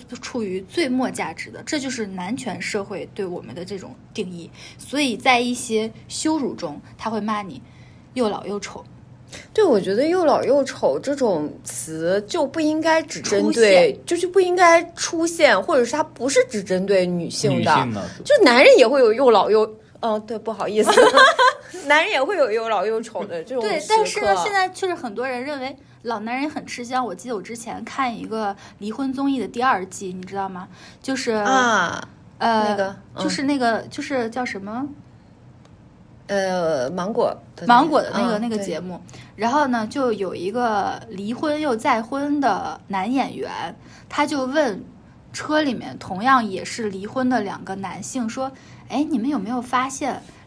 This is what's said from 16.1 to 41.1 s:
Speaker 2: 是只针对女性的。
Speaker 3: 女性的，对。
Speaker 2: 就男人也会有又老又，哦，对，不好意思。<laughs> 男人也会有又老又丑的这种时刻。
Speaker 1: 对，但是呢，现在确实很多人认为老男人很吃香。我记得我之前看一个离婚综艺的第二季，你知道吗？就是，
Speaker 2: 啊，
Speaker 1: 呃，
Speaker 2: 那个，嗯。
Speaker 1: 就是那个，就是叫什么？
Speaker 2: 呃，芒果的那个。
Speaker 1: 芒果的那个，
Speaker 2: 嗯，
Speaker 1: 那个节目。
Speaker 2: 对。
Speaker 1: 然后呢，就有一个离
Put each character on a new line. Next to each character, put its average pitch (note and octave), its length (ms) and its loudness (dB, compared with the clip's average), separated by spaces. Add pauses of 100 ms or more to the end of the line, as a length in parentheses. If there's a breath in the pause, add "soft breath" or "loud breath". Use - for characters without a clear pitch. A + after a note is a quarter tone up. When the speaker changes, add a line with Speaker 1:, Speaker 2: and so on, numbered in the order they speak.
Speaker 2:
是 B4+ 220 4
只 G#3 120 -4
针 F#3 220 -2
对 F#3+ 220 4
女 F3 240 -4
性 - 200 0
的。 C3+ 60 2
Speaker 3:
女 A#2 80 0
性 A#2+ 300 4
的， G2 80 -6 (160)
对。 - 60 -18
Speaker 2:
就 C5 200 6
男 B3 180 8
人 E4+ 40 8 (100)
也 C4 100 8
会 C4+ 140 2
有 A#3 100 6
又 A#3+ 200 4
老 G3 180 6
又， G#3+ 260 2 (260 soft breath)
哦， G#3+ 260 -2
对， A3+ 120 -8
不 A3 140 -8
好 G3 160 -6
意 G#3 140 2
思。 - 80 4 (460)
<laughs> F#4 500 0
男 D4 160 4
人 G4+ 100 -2
也 C#4 100 2
会 F#4+ 140 0
有 C4+ 140 2
又 A3+ 180 -2
老 G3+ 160 0
又 A3 160 -2
丑 G3+ 240 -8
的 E3 180 -8
这 B3 120 -12
种 A#3+ 100 -2
时 G#4+ 60 -2
刻。 F#4 40 -2
Speaker 1:
对， D4+ 140 -4
但 A4 160 4
是 - 160 -4
呢， G4+ 160 2
现 F4 160 -2
在 F#4+ 160 2
确 F#4 180 -6
实 F4 80 -4
很 A#3 200 -10
多 A#3+ 120 -4
人 B3 160 -6
认 C#4+ 180 -8
为 C4 140 -8 (280 soft breath)
老 A#3+ 180 -6
男 A3+ 180 -6
人 D4+ 120 -4
很 - 160 -10
吃 - 180 -12
香。 B3+ 220 -2
我 F#3 80 -8
记 A#3+ 160 -12
得 B3 40 -4
我 G3 60 -6
之 G3+ 160 -12
前 G#3 300 -12
看 B3 280 -4
一 F3+ 120 -12
个 G#3 280 -4 (260 loud breath)
离 G#3 120 -8
婚 C4+ 220 -4
综 C#4 160 0
艺 C4+ 100 0
的 F#3+ 80 -4
第 A#3 140 -6
二 A#3+ 240 2
季， F#3 260 -10
你 F#3 120 -10
知 F#3+ 120 -12
道 G3 100 -2
吗？ F#3+ 220 -12 (340 loud breath)
就 C4+ 140 -4
是， B3+ 140 -4
Speaker 2:
啊， A3 760 2 (300)
Speaker 1:
呃， A3 320 2
Speaker 2:
那 G#3 80 0
个， G3 200 -2 (180)
嗯。 - 100 -4
Speaker 1:
就 D4+ 60 -2
是 D4 140 -4
那 C#4+ 140 2
个， A#3 200 2 (100)
就 - 140 -8
是 B3+ 260 -2
叫 B3 160 -6
什 G#3 160 -8
么？ A3 260 -8 (1400)
Speaker 2:
呃， F3 600 0
芒 F#3 220 -4
果 A3+ 160 2 (280)
的 F3 100 -12
那 - 0 -
个。 - 0 -
Speaker 1:
芒 B3 220 8
果 C#4+ 120 4
的 - 140 -2
那 A#3 120 0
个， A3 120 0
Speaker 2:
嗯， - 40 -4
Speaker 1:
那 A#3+ 60 -4
个 A3+ 100 -2
节 F3+ 200 -6
目。 F3 220 -10 (100)
Speaker 2:
对。 - 80 -20 (180 loud breath)
Speaker 1:
然 A3 140 -2
后 D4 160 4
呢， A#3+ 240 -2
就 C4 220 0
有 F#3+ 220 -4
一 F3+ 180 -6
个 G#3+ 560 -2
离 G3+ 260 -8